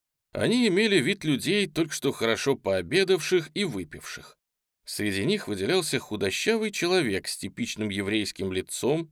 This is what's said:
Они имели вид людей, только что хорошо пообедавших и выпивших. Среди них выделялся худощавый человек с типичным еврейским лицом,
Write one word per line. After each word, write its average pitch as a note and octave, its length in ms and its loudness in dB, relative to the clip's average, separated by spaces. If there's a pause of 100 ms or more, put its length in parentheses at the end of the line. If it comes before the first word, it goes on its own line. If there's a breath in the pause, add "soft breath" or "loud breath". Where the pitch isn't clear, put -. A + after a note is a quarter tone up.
(320)
Они G#3 360 2
имели G3+ 280 4
вид E3+ 280 2
людей, D#3 440 2
только D#3 260 -2
что C3+ 180 0
хорошо A2+ 440 0
пообедавших D#3 960 0
и G3+ 120 -2
выпивших. F2 720 -10 (500)
Среди G2+ 380 -2
них F#3+ 240 0
выделялся B2+ 500 0
худощавый G#3 720 -2
человек E3+ 560 0
с - 80 -6
типичным G#2+ 540 -6
еврейским G2 640 -2
лицом, C#3+ 580 -2